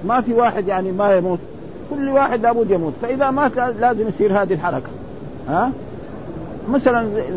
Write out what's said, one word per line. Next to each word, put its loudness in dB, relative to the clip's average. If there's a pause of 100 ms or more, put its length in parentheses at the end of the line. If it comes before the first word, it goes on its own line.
ما 2
في -2
واحد 2
يعني 0
ما 4
يموت، 2 (500)
كل -2
واحد 2
لابد 2
يموت، 2
فإذا 0
مات 2
لا-، 0
لازم 2
يصير 2
هذه 0
الحركة. -2 (600)
ها؟ 2 (960)
مثلا 2 (260)